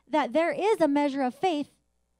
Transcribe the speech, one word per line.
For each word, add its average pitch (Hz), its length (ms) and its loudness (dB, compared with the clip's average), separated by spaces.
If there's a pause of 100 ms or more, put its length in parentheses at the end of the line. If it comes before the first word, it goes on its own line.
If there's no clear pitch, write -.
that 247 260 -2
there 320 180 0
is 381 300 0
a 311 60 4
measure 285 340 0
of 247 140 -2
faith 320 360 -2 (480)